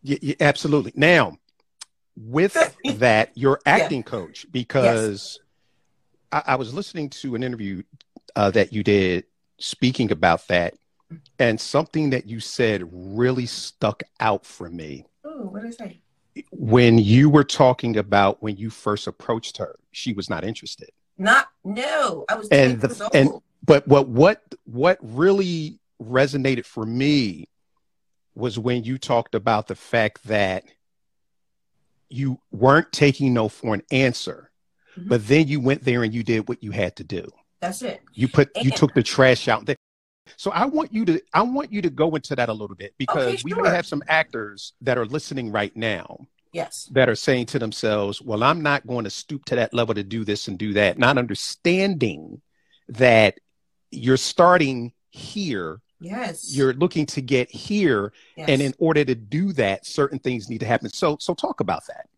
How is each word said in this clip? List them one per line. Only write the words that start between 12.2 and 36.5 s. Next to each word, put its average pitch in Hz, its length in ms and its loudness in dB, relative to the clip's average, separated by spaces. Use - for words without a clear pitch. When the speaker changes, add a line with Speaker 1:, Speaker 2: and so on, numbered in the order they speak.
Speaker 1:
you 113 140 -10
said 107 500 -2
really 113 560 -2
stuck - 560 -6
out 107 260 0
for 85 240 -16
me. 78 340 -12
Speaker 2:
Ooh, 269 240 -14
what 202 120 -14
did 233 60 -12
I 233 80 -16
say? 175 140 -20
Speaker 1:
When 117 480 6
you 117 300 6
were 143 160 6
talking 123 540 2
about 101 440 2
when 107 140 -6
you 110 140 -10
first - 360 -4
approached - 520 -8
her, 78 200 -10
she - 240 -8
was 95 160 -8
not 85 140 -6
interested. - 440 -12
Speaker 2:
Not, 233 300 2
no, 226 680 -4
I 220 60 0
was 214 120 -12
Speaker 1:
And 131 320 4
Speaker 2:
ten - 0 -
Speaker 1:
the, 123 160 -4
Speaker 2:
years 214 160 -8
Speaker 1:
and, 143 160 6
Speaker 2:
old. - 140 -6
Speaker 1:
but 143 240 6
what, 139 220 6
what, 135 340 4
what 135 380 0
really 165 760 -2
resonated 131 640 0
for 110 220 -8
me 123 600 0
was 113 240 -6
when 123 240 -2
you 123 140 -6
talked 120 380 -2
about 107 320 0
the 95 80 -10
fact - 500 -4
that 101 400 -2
you 131 320 -6
weren't 135 420 4
taking 139 420 2
no 110 160 0
for 110 240 -4
an 98 160 -6
answer, - 580 -2
Speaker 2:
Mm-hmm. 175 100 -14
Speaker 1:
but 117 180 0
then 147 220 4
you 147 100 -2
went 131 260 0
there 123 180 0
and 110 100 -2
you 117 100 -6
did 110 280 -2